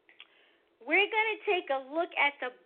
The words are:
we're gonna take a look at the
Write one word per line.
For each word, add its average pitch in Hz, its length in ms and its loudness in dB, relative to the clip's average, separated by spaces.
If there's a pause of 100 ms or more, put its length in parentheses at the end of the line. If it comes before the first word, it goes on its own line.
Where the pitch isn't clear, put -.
(840)
we're 339 240 2
gonna 427 400 0
take 359 240 2
a 269 80 0 (160)
look 339 240 0
at 285 240 2
the 254 80 -6 (160)